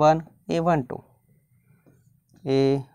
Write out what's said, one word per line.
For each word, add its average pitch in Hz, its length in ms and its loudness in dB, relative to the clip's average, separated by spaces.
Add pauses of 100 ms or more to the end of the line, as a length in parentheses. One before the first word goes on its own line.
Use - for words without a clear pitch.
વન, 156 180 4 (300)
એ 170 180 -2
વન 165 160 0
ટુ, - 160 -12 (1500)
એ 135 140 0 (360)